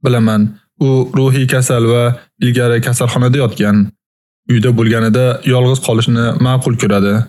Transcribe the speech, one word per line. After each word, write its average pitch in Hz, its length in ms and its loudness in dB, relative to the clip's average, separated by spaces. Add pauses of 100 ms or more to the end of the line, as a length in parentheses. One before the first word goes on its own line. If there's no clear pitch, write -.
Bilaman, 113 400 0 (340)
u 135 120 0 (220)
ruhiy 135 380 0
kasal 127 360 0
va 120 200 2 (320)
ilgari 120 440 0
kasalxonada 123 580 0
yotgan. 104 380 0 (720)
Uyda 120 220 2
bo'lganida 113 560 0 (160)
yolg'iz 127 400 0
qolishni 117 440 0 (120)
ma'qul 127 400 0
ko'radi. 101 360 0 (140)